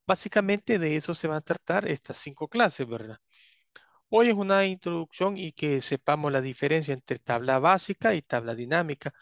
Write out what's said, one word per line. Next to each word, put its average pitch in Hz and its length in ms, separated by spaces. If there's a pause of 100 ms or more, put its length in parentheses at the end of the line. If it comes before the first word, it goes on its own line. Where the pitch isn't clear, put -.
Básicamente 202 720
de 156 180
eso - 180
se - 140
van 156 100
a - 40
tratar - 460
estas 139 300
cinco 147 300
clases, 196 400
¿verdad? 110 300 (920)
Hoy 233 200
es 226 60
una 196 320
introducción 185 680
y 175 160
que 143 300
sepamos 147 500
la 135 80
diferencia 143 540
entre 127 240
tabla 127 400
básica 190 560
y 156 80
tabla 117 320
dinámica 143 680